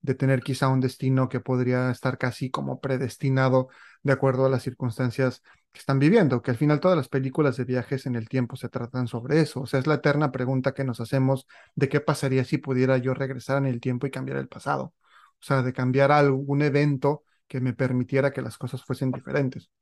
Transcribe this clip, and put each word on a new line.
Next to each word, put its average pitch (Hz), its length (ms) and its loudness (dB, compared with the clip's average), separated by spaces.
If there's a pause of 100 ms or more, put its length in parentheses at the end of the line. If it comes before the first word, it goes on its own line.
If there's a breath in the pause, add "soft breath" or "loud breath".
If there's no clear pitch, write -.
de 127 140 -2
tener 131 260 2
quizá 135 260 0
un 131 140 4
destino 131 480 0
que 127 100 -4
podría 127 500 0
estar 127 280 -4
casi 127 320 -4
como 131 320 -4
predestinado 131 880 0 (340 loud breath)
de 143 100 4
acuerdo 135 320 2
a 131 40 4
las 131 140 0
circunstancias 127 800 -4 (320 soft breath)
que - 60 -20
están 135 200 0
viviendo, 147 420 4
que - 100 -4
al 117 60 0
final 151 220 2
todas 185 160 4
las 143 140 -2
películas 135 480 0
de 127 80 -4
viajes 127 400 -4
en 127 100 -4
el 113 140 -6
tiempo 127 260 -2
se 123 140 -10
tratan 123 380 -6
sobre 127 340 0
eso. - 200 -2
O - 60 -8
sea, 139 120 0
es 131 80 -2
la 151 80 2
eterna 147 360 2
pregunta 131 420 -2
que 139 100 -6
nos 123 180 -6
hacemos 135 440 0 (300 loud breath)
de 147 140 0
qué 147 100 2
pasaría 131 460 0
si 147 120 -2
pudiera 131 400 2
yo 127 160 -2
regresar 135 440 -4
en 139 80 2
el 123 160 -2
tiempo 127 260 -2
y 135 40 -4
cambiar 135 260 -6
el 135 100 -6
pasado. - 460 -6 (460 soft breath)
O - 60 -20
sea, 135 160 2
de 123 120 -2
cambiar 135 380 4
algún 143 500 4
evento 147 640 0 (240)
que 131 120 -6
me 127 140 -2
permitiera 127 580 0
que 131 100 -8
las 120 160 -10
cosas 127 260 -10
fuesen 131 280 -4
diferentes. 131 580 -4 (120)